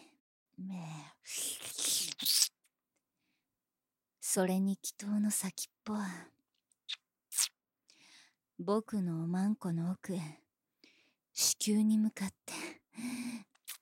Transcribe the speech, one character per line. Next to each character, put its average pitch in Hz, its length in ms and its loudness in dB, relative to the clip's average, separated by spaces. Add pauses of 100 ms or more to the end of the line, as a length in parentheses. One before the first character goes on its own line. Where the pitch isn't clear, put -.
(580)
ね 160 560 -10 (100)
え。 - 60 -14 (3000)
そ - 260 2
れ 185 140 2
に 196 240 2
祈 - 140 -8
祷 208 240 0
の 208 100 2
先 - 380 -4
っ - 20 -20 (140)
ぽ。 214 80 -4 (2750)
僕 202 440 0
の 165 220 0
お 165 40 -2
ま 185 200 2
ん 214 80 2
こ 180 160 -4
の 165 200 0
奥、 185 260 -4 (1120)
子 - 260 2 (100)
宮 214 160 6
に 214 140 6
向 214 140 4
か - 140 -4
っ 196 80 -4 (120)
て、 - 80 -10 (1300)